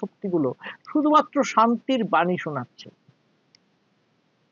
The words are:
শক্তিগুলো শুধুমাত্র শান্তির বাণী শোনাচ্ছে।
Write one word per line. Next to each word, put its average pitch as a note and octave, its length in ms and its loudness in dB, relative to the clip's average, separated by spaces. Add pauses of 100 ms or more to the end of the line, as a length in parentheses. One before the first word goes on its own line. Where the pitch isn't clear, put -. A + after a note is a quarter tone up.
শক্তিগুলো E3+ 540 -2 (380)
শুধুমাত্র D4 500 2
শান্তির A#3 600 0
বাণী F3 320 0
শোনাচ্ছে। - 540 -10 (1600)